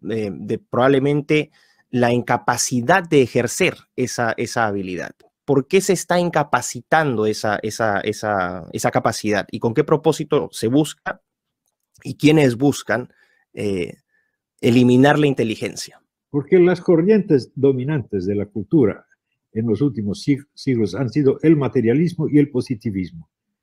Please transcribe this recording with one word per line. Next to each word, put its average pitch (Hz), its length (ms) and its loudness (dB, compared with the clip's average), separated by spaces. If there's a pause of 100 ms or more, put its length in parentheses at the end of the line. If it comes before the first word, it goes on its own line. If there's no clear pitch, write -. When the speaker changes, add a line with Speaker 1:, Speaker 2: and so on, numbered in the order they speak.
Speaker 1:
eh, 107 240 -4
de 104 240 -6
probablemente 139 960 0 (400)
la 120 200 2
incapacidad 123 960 0
de 151 140 4
ejercer 123 540 -2 (200)
esa, 120 400 -4
esa 113 300 -2
habilidad. 92 460 -6 (340)
¿Por 135 220 0
qué 190 120 2
se 190 140 0
está 175 260 -2
incapacitando 147 1080 0
esa, 107 360 -2
esa, 107 400 -2
esa, 95 720 -4
esa 117 180 -2
capacidad? 107 580 -2
¿Y - 100 -10
con 117 140 -2
qué 147 120 0
propósito 151 680 -2
se - 160 -6
busca? 147 540 -2 (840)
¿Y - 140 -12
quiénes 147 400 4
buscan, 123 560 -2 (400)
eh, 95 440 -6 (600)
eliminar 123 580 4
la 147 100 2
inteligencia? 113 760 -6 (280)
Speaker 2:
Porque 147 300 2
las 175 220 2
corrientes 180 760 2
dominantes 127 720 -2
de 101 100 -2
la 101 120 -4
cultura 107 580 0 (480)
en 113 140 -4
los 104 140 0
últimos 113 460 -4
sig-, 139 260 -2
siglos 113 400 -2
han 127 160 -4
sido 135 320 0
el 160 140 4
materialismo 135 760 0
y 147 100 4
el 143 100 2
positivismo. 98 800 -6 (340)